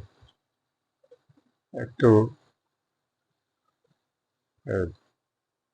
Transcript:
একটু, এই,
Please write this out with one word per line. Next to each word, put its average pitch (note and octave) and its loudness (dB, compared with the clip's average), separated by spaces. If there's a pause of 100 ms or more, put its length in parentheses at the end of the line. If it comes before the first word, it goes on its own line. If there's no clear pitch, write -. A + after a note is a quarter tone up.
(1700)
একটু, B2 -2 (2500)
এই, G2+ -4 (880)